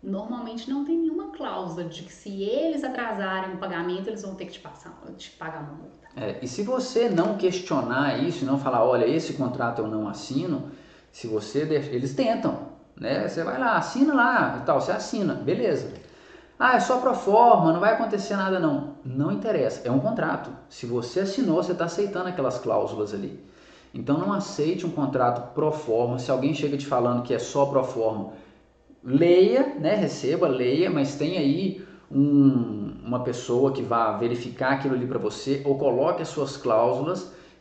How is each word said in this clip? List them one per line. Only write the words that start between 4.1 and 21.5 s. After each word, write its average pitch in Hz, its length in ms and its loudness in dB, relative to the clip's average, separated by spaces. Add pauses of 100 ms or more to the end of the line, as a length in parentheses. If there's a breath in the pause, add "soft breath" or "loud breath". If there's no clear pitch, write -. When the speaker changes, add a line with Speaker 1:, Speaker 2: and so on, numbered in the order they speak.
Speaker 1:
vão 190 140 -10
ter 180 80 -10
que - 80 -14
te - 80 -18
passar, - 320 -18 (240)
te - 160 -18
pagar 156 280 -10
uma 147 120 -12
multa. - 320 -18 (120)
Speaker 2:
É, - 240 -6
e - 60 -8
se - 160 -6
você 233 460 0
não 185 280 2
questionar 143 840 0
isso 160 220 -2
e - 20 -2
não 139 120 2
falar, 123 260 2
"Olha, 120 220 4
esse 156 260 0
contrato 123 500 -2
eu 107 60 -2
não 107 180 -4
assino", 131 640 -4 (400 loud breath)
se - 160 -14
você 110 380 -2
deix-, 156 280 0
eles 123 220 -2
tentam, - 540 0 (280)
né? 165 300 -2
Você - 160 -4
vai 185 160 -4
lá, 233 180 2
"Assina 277 380 2
lá", 208 480 4
e - 40 -6
tal, 143 140 4
você - 120 -2
assina, 202 420 -2
beleza. 170 560 0 (680 loud breath)
"Ah, 247 180 4
é - 40 6
só 254 180 2
pro 247 160 2
forma, 196 580 6
não 175 80 2
vai 214 140 4
acontecer 202 420 -2
nada 190 240 0
não." 143 340 0 (100)
Não 139 280 -2
interessa, 185 560 -2
é - 20 0
um 135 100 4
contrato. 165 500 -2 (180)
Se - 180 -16
você 120 340 -2
assinou, 190 420 0